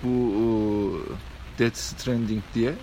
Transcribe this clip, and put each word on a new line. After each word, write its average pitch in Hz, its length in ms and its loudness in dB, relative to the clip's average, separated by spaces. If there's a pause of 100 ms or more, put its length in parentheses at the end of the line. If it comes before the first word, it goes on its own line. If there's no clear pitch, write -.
Bu, 123 40 0 (260)
e, 104 1200 0
Death 117 180 2
Stranding 110 640 -2 (120)
diye. 117 160 4 (120)